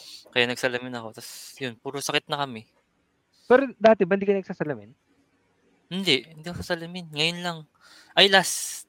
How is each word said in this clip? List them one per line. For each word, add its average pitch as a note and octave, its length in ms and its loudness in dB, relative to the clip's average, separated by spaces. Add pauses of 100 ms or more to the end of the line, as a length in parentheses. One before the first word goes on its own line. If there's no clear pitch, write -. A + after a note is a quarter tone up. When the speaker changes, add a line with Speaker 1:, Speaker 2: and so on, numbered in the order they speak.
(300)
Speaker 1:
Kaya B2 160 2
nagsalamin B2 480 -4
ako. A2+ 200 -10
Tas, - 160 -18 (280)
yun, B2+ 180 -6
puro C3+ 220 -12
sakit D3 300 -4
na D3 160 -4
kami. A#2 220 -10 (800)
Speaker 2:
Pero B3+ 320 4
dati A3 260 6
ba F3 100 2
hindi G3 120 0
ka G3+ 100 2
nagsasalamin? D3+ 540 -6 (1000)
Speaker 1:
Hindi, E3+ 400 0
hindi D#3 180 -20
ako F3 140 -10
sasalamin. F3 500 -8
Ngayon D#3+ 320 -2
lang. F3 160 -4 (540)
Ay, F#3 160 6
last - 600 2